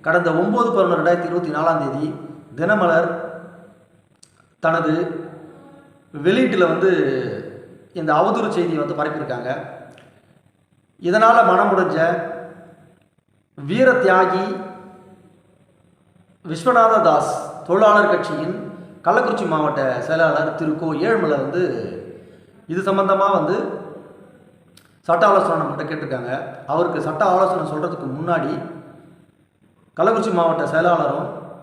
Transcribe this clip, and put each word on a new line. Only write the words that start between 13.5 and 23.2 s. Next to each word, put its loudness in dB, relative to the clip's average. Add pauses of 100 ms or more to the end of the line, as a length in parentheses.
வீர 4
தியாகி 2 (2000)
விஸ்வநாத 4
தாஸ் 2 (340)
தொழிலாளர் 4
கட்சியின் -4 (500)
கள்ளக்குறிச்சி 0
மாவட்ட -2
செயலாளர் 0
திரு -4
கோ -4
ஏழுமலை 0
வந்து -2 (1040)
இது -4 (100)
சம்பந்தமா 2 (100)